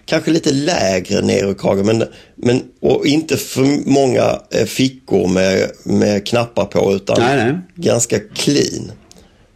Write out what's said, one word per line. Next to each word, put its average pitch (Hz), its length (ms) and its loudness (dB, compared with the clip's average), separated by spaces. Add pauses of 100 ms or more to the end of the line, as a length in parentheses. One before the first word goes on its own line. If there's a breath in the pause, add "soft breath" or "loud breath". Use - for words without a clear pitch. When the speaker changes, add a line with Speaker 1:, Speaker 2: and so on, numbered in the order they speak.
Speaker 1:
kanske 160 260 -2
lite 160 200 2
lägre 98 680 0
Nero-krage. 98 600 0
Men, 113 200 2 (320 loud breath)
men, 123 280 0 (180)
och - 240 2
inte 151 320 0
för 139 520 -2
många, 120 520 2 (100)
eh, 117 140 0
fickor 104 640 -2
med, 95 440 2 (120)
med 101 440 0
knappar 117 380 -2
på. 98 280 0
Utan 110 260 0
Speaker 2:
Nej, 127 180 2
nej. 123 200 0 (180)
Speaker 1:
ganska 113 440 0
clean. - 720 -2 (640 soft breath)